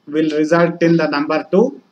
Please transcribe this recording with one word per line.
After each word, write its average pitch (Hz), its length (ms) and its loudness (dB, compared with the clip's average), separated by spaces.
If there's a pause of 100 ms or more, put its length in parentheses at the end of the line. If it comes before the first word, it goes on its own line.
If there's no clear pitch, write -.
will 156 300 -2
result 170 460 0
in 170 140 4
the 156 120 0
number 147 420 -4
two, 226 300 0 (120)